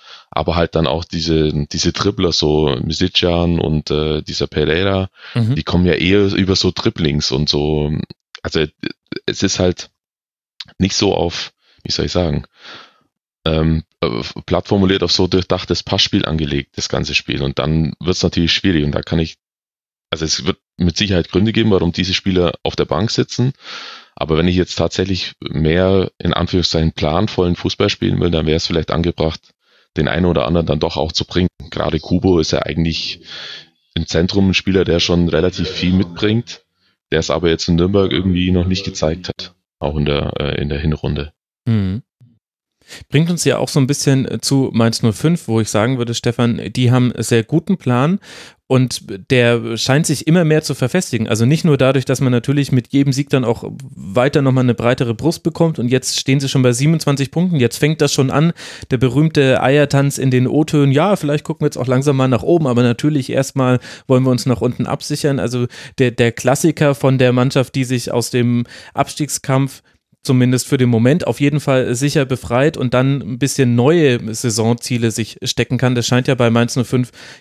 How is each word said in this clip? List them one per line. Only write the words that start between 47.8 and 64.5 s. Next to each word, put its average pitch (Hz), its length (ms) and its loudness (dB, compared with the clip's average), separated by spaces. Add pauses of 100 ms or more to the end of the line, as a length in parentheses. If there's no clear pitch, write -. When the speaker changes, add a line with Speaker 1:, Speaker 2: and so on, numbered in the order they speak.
Speaker 2:
und - 360 0 (280)
der 117 460 2
scheint 135 300 0
sich - 200 -2
immer 170 200 4
mehr 156 180 2
zu 147 100 -6
verfestigen. 123 540 -2
Also 110 180 2
nicht 156 200 2
nur 147 100 6
dadurch, 131 300 2
dass 135 160 -2
man 127 100 2
natürlich 139 400 0
mit 127 220 0
jedem 139 180 4
Sieg 139 180 -2
dann 131 140 2
auch 110 220 -2 (280)
weiter 123 480 0
nochmal 131 220 2
eine 123 100 4
breitere 117 400 0
Brust 131 300 -2
bekommt 165 360 0
und 117 100 -2
jetzt 131 280 0
stehen 135 220 0
sie 139 80 -2
schon 131 140 2
bei 127 100 4
siebenundzwanzig 143 600 0
Punkten, 175 280 0
jetzt 117 160 2
fängt 151 240 0
das 143 140 2
schon 135 180 2
an, 165 220 2 (360)
der 131 80 0
berühmte 131 640 2
Eiertanz 139 560 2
in 131 140 0
den 127 160 2
O-Tönen, 143 460 2
ja, 180 240 2
vielleicht 147 260 -2
gucken 151 220 -4
wir - 20 0
jetzt - 100 -4
auch 120 100 -4
langsam 135 280 2
mal 131 140 2
nach 120 140 2
oben, 165 240 2
aber 120 160 2
natürlich 131 460 0
erstmal 127 520 0 (260)
wollen 131 160 4
wir 131 80 2
uns 123 140 0
nach 123 160 0